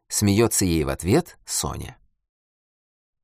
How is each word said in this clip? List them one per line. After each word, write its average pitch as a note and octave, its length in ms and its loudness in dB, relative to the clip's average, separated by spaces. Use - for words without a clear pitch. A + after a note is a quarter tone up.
смеется G#2 580 2
ей E2 180 2
в C2+ 60 -4
ответ F#2 560 -2
Соня. - 520 -8